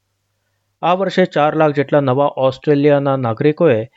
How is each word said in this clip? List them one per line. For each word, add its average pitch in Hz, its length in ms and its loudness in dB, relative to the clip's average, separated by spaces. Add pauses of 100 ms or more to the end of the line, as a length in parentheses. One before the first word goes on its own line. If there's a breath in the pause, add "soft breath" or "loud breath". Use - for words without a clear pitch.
(800)
આ 165 120 0
વર્ષે 185 320 0
ચાર 151 300 0
લાખ 156 160 2
જેટલા 143 280 0
નવા 139 260 0
ઓસ્ટ્રેલિયાના 143 880 0
નાગરિકોએ 131 800 0